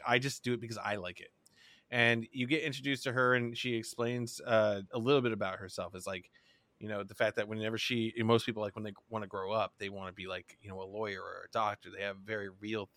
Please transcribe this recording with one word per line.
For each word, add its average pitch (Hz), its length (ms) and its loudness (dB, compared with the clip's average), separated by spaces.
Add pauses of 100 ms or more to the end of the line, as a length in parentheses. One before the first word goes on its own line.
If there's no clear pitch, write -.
I 123 100 6
just 131 280 0
do 123 80 2
it 110 80 -2
because 113 160 -6
I 104 180 -2
like 90 240 -6
it." - 120 -18 (600)
And 117 400 4
you 127 160 -2
get 151 160 2
introduced 139 400 -2
to 131 80 0
her, 127 240 6
and 120 200 2
she 120 200 0
explains, 120 640 -2
uh, 107 400 4 (120)
a 127 40 -2
little 131 240 4
bit 120 100 2
about 98 280 -2
herself. 92 340 -8
It's 92 140 -8
like, 95 240 -6 (480)
you 107 80 -10
know, 104 160 -4
the 98 100 -12
fact 110 220 2
that 104 120 0
whenever 110 300 -2
she, 110 400 0
most 113 300 6
people, 107 160 -2
like, 104 120 -4
when 107 80 -8
they 104 100 -6 (160)
wanna 107 180 -4
grow 95 240 -4
up, 107 260 0
they 101 120 -6
wanna 95 220 -10
be, 92 140 -10
like, 92 340 -10
you 104 100 -16
know, 95 120 -8
a 95 80 -10
lawyer 101 320 -6
or 90 260 -10
a - 40 -20
doctor. 104 400 0
They 98 100 -8
have 98 160 -4
very 101 320 -4
real 104 480 -4